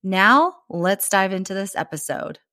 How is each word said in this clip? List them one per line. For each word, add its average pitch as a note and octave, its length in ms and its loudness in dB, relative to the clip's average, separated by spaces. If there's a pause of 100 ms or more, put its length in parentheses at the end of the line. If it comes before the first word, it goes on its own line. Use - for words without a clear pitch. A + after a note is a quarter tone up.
Now, G#3+ 540 4 (120)
let's F3+ 400 -2
dive F#3+ 240 2
into F#3+ 220 -6
this G3 200 -8
episode. - 640 -8 (140)